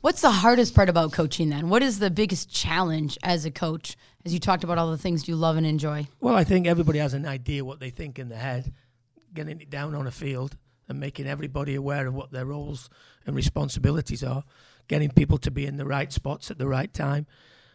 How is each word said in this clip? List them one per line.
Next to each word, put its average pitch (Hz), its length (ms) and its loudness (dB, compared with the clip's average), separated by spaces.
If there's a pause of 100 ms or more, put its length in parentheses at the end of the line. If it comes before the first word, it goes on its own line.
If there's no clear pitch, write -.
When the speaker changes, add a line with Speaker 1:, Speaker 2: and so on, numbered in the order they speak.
Speaker 1:
What's 339 200 2
the 294 80 8
hardest 233 460 6
part 196 140 8
about 165 220 2
coaching 156 380 0
then? 151 200 -2
What 220 120 6
is 254 160 2
the 196 140 2
biggest 196 400 0
challenge 160 720 0
as 175 220 0
a 156 60 -4
coach, 160 460 -4 (280)
as 170 80 -4
you 175 60 0
talked 185 240 2
about 170 140 0
all 165 140 0
the 160 60 -2
things 165 300 -2
you 165 80 -2
love 160 220 2
and 160 80 2
enjoy? 151 420 -2 (120)
Speaker 2:
Well, 240 160 4
I 185 80 6
think 185 240 4
everybody 165 320 4
has 139 160 0
an 139 100 -4
idea 135 400 -4
what 135 140 -12
they 131 100 -10
think 135 300 -12
in 127 100 -10
their 113 100 -12
head. 127 340 -6 (600)
Getting 156 260 -10
it 147 120 -18
down 147 240 -6
on 143 100 -4
a 123 60 -4
field 135 440 -6 (320)
and 135 120 -8
making 139 260 -8
everybody 143 480 -6
aware 139 320 -2
of 127 80 -4
what 131 180 -8
their 131 140 -8
roles 147 460 -10 (340)
and 139 100 -4
responsibilities 143 880 0
are, 131 200 -4 (440)
getting 151 220 0
people 147 300 6
to - 100 -2
be 139 160 -4
in 143 120 -6
the 139 80 -6
right 139 280 -2
spots - 380 -6
at 156 80 -12
the 131 80 -2
right 135 260 -2
time 147 320 -2 (500)